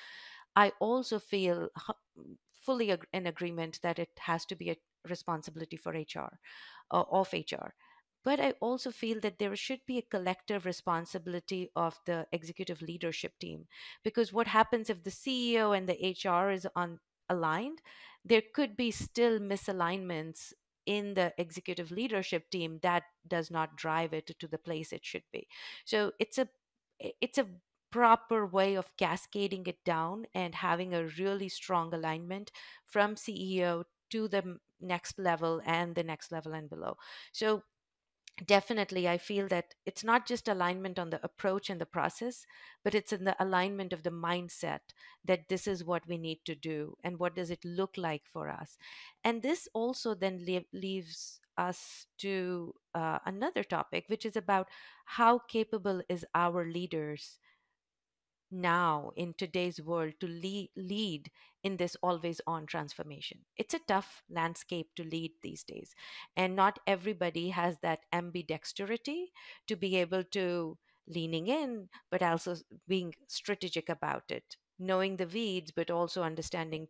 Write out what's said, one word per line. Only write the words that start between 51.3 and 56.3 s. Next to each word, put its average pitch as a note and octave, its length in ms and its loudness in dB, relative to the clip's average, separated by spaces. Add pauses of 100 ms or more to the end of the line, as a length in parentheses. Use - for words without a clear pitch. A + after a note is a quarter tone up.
us - 520 -4 (100)
to, F3+ 560 -2 (200)
uh, D#3+ 300 0
another G3+ 400 -2
topic, E3 440 -2
which A3 180 -4
is G#3+ 100 -4
about F#3+ 320 2 (380)
how A#3+ 320 6
capable G3+ 720 0
is F3 240 -2